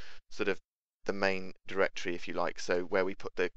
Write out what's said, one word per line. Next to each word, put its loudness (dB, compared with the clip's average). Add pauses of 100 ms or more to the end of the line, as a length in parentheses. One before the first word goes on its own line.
(300)
sort 0
of 0 (460)
the 0
main 2 (140)
directory, 2
if -4
you -4
like, -2
so 2
where 2
we -2
put -8
the 2